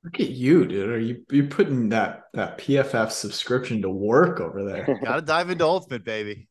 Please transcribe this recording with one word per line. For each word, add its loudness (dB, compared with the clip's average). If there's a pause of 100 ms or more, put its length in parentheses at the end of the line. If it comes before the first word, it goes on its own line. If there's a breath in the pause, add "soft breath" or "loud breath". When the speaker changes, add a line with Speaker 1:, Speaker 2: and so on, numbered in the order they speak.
Speaker 1:
Look -10
at 0
you, 4
dude. -2
Are -2
you, -4
you 6
putting 2
that, 0
that -4
P 2
F 0
F 0
subscription -4
to -2
work 4
over -6
there? -2
Speaker 2:
<laughs> -4
Gotta -2
dive -2
into 0
Ultimate, 0
baby. -8